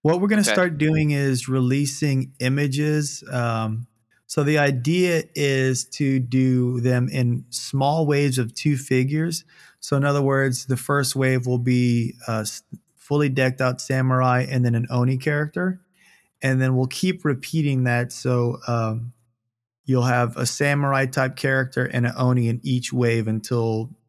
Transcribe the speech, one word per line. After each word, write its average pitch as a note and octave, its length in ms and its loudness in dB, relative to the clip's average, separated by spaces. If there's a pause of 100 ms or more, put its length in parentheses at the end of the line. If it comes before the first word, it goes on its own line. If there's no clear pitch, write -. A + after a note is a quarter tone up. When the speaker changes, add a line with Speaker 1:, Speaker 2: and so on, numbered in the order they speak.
Speaker 1:
What E3+ 180 2
we're G3+ 60 0
gonna G#3 140 2
Speaker 2:
Okay. G#3+ 120 2
Speaker 1:
start F3+ 240 0
doing D3+ 340 2
is C3+ 380 0
releasing C3 880 0
images. D3 880 -2
Um, A#2 580 -4 (400)
so D3 160 -2
the D3+ 140 2
idea D3+ 680 2 (120)
is C3 500 0
to C3+ 340 -2
do B2+ 600 2
them B2 300 2
in B2 400 -2
small C#3+ 560 -2
waves C#3+ 320 2
of B2 160 -2
two D3 240 0
figures. D3 680 0 (380)
So - 160 -2
in C#3 80 2
other C#3+ 160 2
words, C3+ 460 0
the C3 100 -2
first C#3 380 -2
wave C3 300 0
will B2+ 140 0
be, A#2+ 560 2 (120)
uh, A2+ 140 -2
s-, - 220 -10 (320)
fully D3 340 0
decked C3 320 0
out B2+ 180 0
samurai B2+ 720 2
and B2+ 160 0
then A#2+ 80 2
an A#2 160 0
Oni B2 280 0
character. D3+ 600 -2 (600)
And C3+ 180 0
then C3 160 2
we'll B2+ 120 2
keep F#3 360 -4
repeating C#3+ 600 0
that. B2 280 0
So, A#2+ 460 -2 (100)
um, A#2 460 -4 (720)
you'll B2+ 160 2
have B2 360 0
a B2+ 100 -2
samurai C#3+ 580 0
type C3 300 -2
character C3 500 0
and A#2+ 220 0
an A#2+ 100 -2
Oni B2+ 300 2
in A#2 160 0
each B2 280 -2
wave A#2 360 2
until A2+ 640 -2 (180)